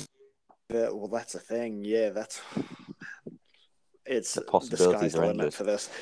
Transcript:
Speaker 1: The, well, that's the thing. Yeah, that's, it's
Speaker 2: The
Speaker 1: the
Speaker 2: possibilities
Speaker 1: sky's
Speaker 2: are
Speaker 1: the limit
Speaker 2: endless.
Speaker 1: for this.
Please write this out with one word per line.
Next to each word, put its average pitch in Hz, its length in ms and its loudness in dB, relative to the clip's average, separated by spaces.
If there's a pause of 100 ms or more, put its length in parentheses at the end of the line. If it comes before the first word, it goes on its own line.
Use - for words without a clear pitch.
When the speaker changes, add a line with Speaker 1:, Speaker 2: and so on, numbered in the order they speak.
(680)
Speaker 1:
The, 117 240 2
well, 104 140 -6
that's 113 260 -4
the 87 60 -8
thing. 113 460 -4
Yeah, 107 240 4
that's, 107 320 -6 (1600)
it's 120 280 0
Speaker 2:
The - 80 -2
Speaker 1:
the - 60 -8
Speaker 2:
possibilities 87 640 4
Speaker 1:
sky's - 20 0
Speaker 2:
are 82 60 4
Speaker 1:
the 82 60 4
limit - 120 0
Speaker 2:
endless. 76 160 0
Speaker 1:
for 101 80 -4
this. 104 260 -2 (120)